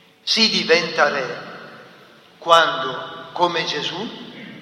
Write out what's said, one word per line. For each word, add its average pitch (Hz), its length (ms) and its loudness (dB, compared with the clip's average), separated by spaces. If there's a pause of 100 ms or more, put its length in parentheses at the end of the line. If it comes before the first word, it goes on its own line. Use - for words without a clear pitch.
(220)
Si 220 260 2
diventa 165 600 2
re 131 340 -4 (960)
quando, - 960 2
come 170 320 0
Gesù, 151 440 -6 (520)